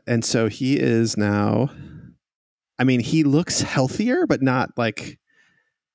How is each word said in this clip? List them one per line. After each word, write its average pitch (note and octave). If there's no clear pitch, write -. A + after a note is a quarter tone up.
and A2+
so A2+
he C3
is A#2
now, G#2
I B2
mean, B2+
he D3+
looks C#3+
healthier, G#3+
but C3
not, C3
like, -